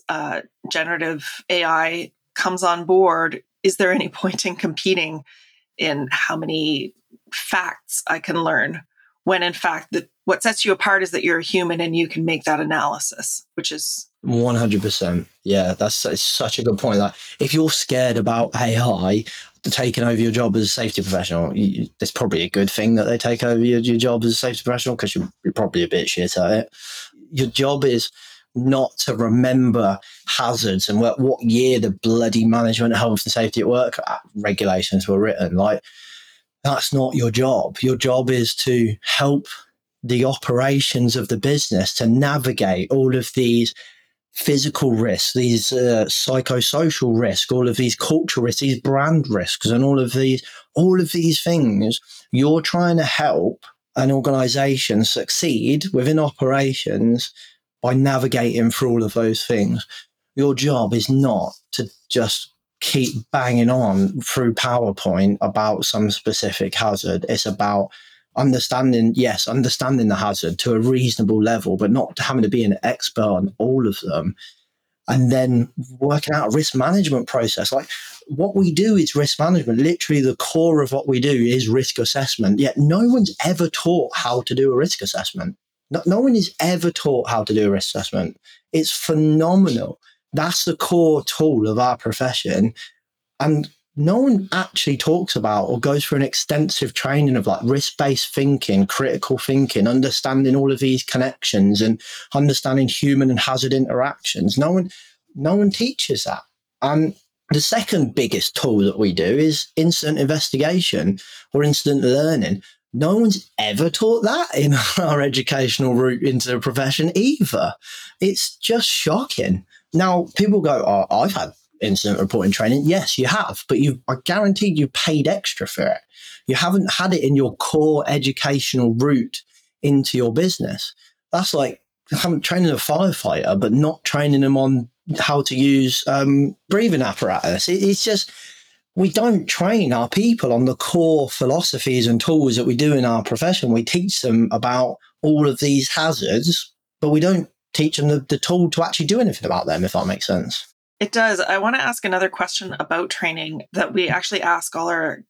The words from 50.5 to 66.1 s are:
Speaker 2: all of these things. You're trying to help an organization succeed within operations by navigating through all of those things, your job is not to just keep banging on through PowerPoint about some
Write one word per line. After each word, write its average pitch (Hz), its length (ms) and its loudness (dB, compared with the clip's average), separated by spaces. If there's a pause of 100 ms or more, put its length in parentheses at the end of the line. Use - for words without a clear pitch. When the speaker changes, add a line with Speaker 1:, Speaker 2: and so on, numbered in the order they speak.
Speaker 2:
all 185 240 4
of 170 100 0
these 165 320 0
things. 117 580 0 (300)
You're 147 320 2
trying 170 360 0
to 156 60 2
help - 600 -2 (320)
an 131 160 2
organization 131 920 0
succeed 131 880 -2
within 151 280 2
operations 131 1120 0 (500)
by 127 120 0
navigating 127 760 2
through 127 200 0
all 117 140 2
of 104 100 -4
those 113 300 0
things, 113 420 0 (480)
your 139 200 2
job 127 400 0
is 113 140 0
not 123 440 2 (200)
to 117 160 -6 (200)
just - 440 -2 (280)
keep 131 280 -2 (240)
banging 123 380 2
on 101 500 2
through 120 340 0
PowerPoint 101 840 0
about 104 440 0
some 107 260 0